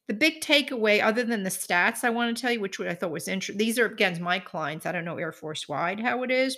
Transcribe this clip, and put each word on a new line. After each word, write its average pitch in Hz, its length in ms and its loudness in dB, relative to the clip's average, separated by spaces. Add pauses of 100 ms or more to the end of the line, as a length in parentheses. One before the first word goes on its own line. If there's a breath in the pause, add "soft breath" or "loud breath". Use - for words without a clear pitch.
the 226 60 -2
big 311 280 2
takeaway, 254 600 4
other 220 200 4
than 220 200 -2
the 185 60 -2
stats 190 560 0
I 240 40 4
wanna 233 240 0
tell 240 180 -2
you, 233 100 0
which 196 180 -4
I 180 160 -4
thought 175 160 -4
was 160 160 -6
inter-, 185 260 -4
these 220 240 2
are, 233 80 4
again, 196 380 0
my 180 160 0
clients. 156 460 -6
I 165 80 -2
don't 170 120 -4
know 160 120 -6
Air 160 160 -6
Force - 340 -10
wide 170 320 -2
how 247 240 0
it 247 80 -2
is, 262 260 0